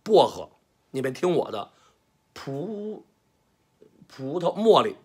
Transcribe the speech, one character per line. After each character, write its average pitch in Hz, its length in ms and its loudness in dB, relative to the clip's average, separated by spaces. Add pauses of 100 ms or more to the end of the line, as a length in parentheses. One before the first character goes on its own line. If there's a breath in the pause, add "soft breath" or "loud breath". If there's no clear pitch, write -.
薄 175 240 6
荷。 90 240 -10 (400)
你 131 100 -8
们 131 100 -4
听 180 220 -2
我 127 160 0
的， 104 220 -10 (640 soft breath)
葡-， 139 680 -12 (1040)
葡 135 320 -8
萄 170 160 -2
茉 202 280 6
莉， 107 220 -2